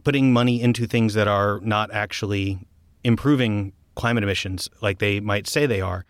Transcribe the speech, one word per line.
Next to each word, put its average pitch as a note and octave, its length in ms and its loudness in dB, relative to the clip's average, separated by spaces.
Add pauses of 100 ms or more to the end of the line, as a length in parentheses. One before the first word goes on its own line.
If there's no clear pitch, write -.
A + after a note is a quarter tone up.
putting C3+ 280 4
money A#2+ 280 2
into A#2 260 2
things A2+ 280 2
that G#2+ 140 2
are G2+ 320 2
not G#2+ 320 -2
actually G2+ 640 -4 (460)
improving A2+ 680 2 (220)
climate A#2 280 -2
emissions F#2+ 480 -4 (100)
like G2+ 200 -2
they G2+ 200 0
might G#2 260 -2
say D3 200 0
they G2+ 160 0
are. F#2 280 -6